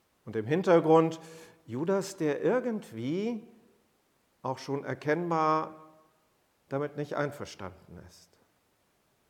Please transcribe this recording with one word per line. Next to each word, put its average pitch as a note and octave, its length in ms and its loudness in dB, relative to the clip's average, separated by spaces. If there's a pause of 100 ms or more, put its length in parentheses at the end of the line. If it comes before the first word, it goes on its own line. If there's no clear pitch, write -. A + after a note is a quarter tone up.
(240)
Und A2+ 140 -6
im G#2+ 80 -2
Hintergrund E3 760 6 (460)
Judas, F3 500 -2
der D3 260 -2
irgendwie G#3 1040 -2 (960)
auch C3 180 -4
schon C#3 260 -6
erkennbar D#3 920 0 (880)
damit C#3+ 300 -4
nicht D3 180 -6
einverstanden F#2+ 840 -8 (100)
ist. - 200 -20 (1000)